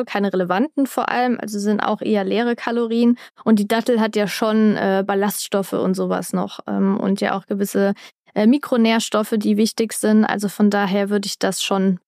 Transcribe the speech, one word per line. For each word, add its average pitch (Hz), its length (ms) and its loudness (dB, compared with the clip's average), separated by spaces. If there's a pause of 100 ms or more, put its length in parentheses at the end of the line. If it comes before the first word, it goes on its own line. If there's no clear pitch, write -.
keine 202 260 0
relevanten 190 540 0
vor - 240 -4
allem, 247 320 0
also 214 160 -6
sind 208 220 0
auch 214 220 -2
eher 208 220 0
leere 226 320 0
Kalorien. 240 600 0 (280)
Und 226 140 6
die 202 80 -2
Dattel 226 320 0
hat 220 160 0
ja 202 120 2
schon, 214 480 2
äh, 196 320 0
Ballaststoffe 196 680 -2
und 185 220 0
sowas 185 380 -4
noch, 190 340 -4
ähm, 196 320 0
und 196 220 -2
ja 202 140 -2
auch 190 120 -8
gewisse, 196 460 -2 (420)
äh, 214 100 2
Mikronährstoffe, 226 920 2
die 208 200 0
wichtig 220 360 0
sind. 214 320 4
Also 208 240 -2
von 208 200 2
daher 202 400 0
würde 202 180 -2
ich - 120 -10
das 190 240 -2
schon 190 440 0